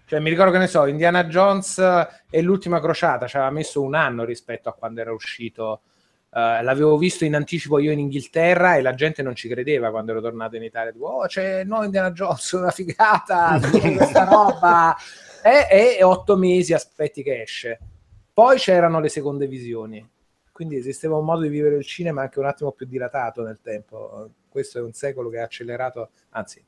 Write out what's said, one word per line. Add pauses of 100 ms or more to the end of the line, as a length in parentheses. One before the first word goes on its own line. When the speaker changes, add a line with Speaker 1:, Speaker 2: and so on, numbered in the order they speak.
Speaker 1:
cioè
mi
ricordo,
che
ne
so,
Indiana
Jones (500)
e
l'ultima
crociata
ci
aveva
messo
un
anno
rispetto
a
quando
era
uscito. (540)
Eh,
l'avevo
visto
in
anticipo
io
in
Inghilterra
e
la
gente
non
ci
credeva
quando
ero
tornato
in
Italia,
tipo,
"Oh,
c'è
il
nuovo
Indiana
Jones,
una
figata,
Speaker 2:
<laughs>
Speaker 1:
questa
roba." (480)
E,
e
otto
mesi
aspetti
che
esce. (540)
Poi
c'erano
le
seconde
visioni, (480)
quindi
esisteva
un
modo
di
vivere
il
cinema
anche
un
attimo
più
dilatato
nel
tempo. (200)
Questo
è
un
secolo
che
ha
accelerato, (200)
anzi,